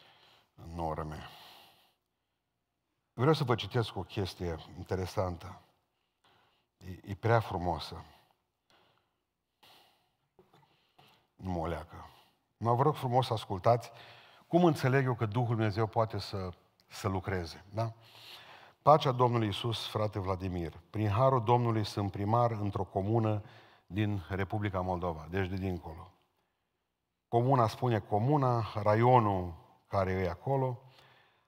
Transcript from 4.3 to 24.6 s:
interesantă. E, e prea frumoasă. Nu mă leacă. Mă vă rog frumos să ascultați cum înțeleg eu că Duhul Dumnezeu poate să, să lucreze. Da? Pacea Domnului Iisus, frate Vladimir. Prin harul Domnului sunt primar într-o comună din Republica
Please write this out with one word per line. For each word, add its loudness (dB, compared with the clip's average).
interesantă. -6
E, -12
e -4
prea 4
frumoasă. -6
Nu -10
mă -2
leacă. -10
Mă 2
vă 2
rog 2
frumos 0
să -2
ascultați 0
cum 4
înțeleg 4
eu 0
că -2
Duhul 0
Dumnezeu 0
poate -2
să, -8
să -8
lucreze. -4
Da? -6
Pacea 6
Domnului 4
Iisus, -4
frate -2
Vladimir. -4
Prin 0
harul 4
Domnului 4
sunt -2
primar 2
într-o -4
comună 0
din -4
Republica -4